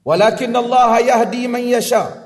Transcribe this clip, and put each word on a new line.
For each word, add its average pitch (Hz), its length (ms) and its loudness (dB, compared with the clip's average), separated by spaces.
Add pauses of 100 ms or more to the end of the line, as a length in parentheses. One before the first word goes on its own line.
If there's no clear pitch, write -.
walakinallaha 233 1040 0
yahdi 240 480 0
man 240 160 -4
yasha. 233 400 0 (180)